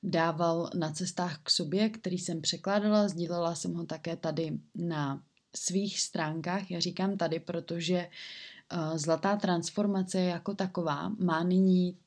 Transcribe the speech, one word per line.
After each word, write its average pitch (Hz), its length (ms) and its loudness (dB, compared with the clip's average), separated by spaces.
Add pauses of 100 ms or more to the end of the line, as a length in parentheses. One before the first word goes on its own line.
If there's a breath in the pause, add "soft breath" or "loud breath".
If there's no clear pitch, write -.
dával 165 680 2
na 160 180 0
cestách 180 520 -4
k - 60 -12
sobě, 180 400 2
který 185 280 -4
jsem 170 240 -4
překládala, 208 680 2
sdílela 170 480 -2
jsem 175 180 -4
ho 170 120 -4
také 165 300 -4
tady 156 440 -2 (160)
na 151 480 -2 (320)
svých 196 440 -2
stránkách. 170 720 -2
Já 170 80 -4
říkám 190 380 0
tady, 165 220 0
protože, 170 580 -2
eh, - 1000 -6
Zlatá 165 380 2
transformace 190 880 0
jako 180 320 0
taková 170 560 -2
má 170 340 2
nyní 180 640 4